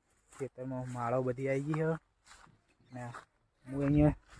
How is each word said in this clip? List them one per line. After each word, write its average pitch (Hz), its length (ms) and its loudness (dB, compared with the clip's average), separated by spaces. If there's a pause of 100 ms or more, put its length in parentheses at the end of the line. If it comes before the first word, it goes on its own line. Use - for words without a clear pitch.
(320)
ખેતરમાં 127 640 -8
માળો 123 320 0
બધી 127 240 -2
આવી 139 180 0
ગઈ 156 120 0
છે. 160 160 0 (960)
ને 123 80 -12 (680)
હું 135 180 -4
અહીંયા 147 340 6 (220)